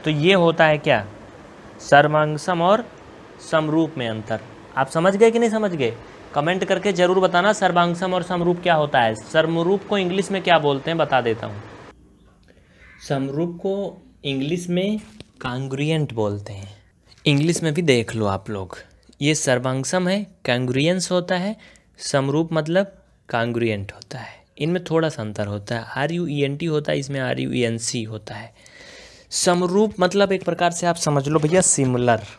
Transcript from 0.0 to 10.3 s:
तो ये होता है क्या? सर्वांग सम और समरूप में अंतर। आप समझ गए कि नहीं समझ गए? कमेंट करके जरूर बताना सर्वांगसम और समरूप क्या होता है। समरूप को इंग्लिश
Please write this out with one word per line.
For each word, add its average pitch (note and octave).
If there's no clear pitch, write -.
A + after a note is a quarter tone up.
तो D#3
ये D3+
होता E3+
है D#3
क्या? B2
सर्वांग D3+
सम E3+
और G#3
समरूप D#3
में B2
अंतर। A2
आप C3+
समझ F#3
गए A3+
कि A3+
नहीं A#3
समझ G#3+
गए? B2+
कमेंट F3+
करके G3
जरूर F3+
बताना F3
सर्वांगसम F3
और F3+
समरूप F3
क्या F3
होता D3
है। A2+
समरूप E3
को G#3
इंग्लिश F3+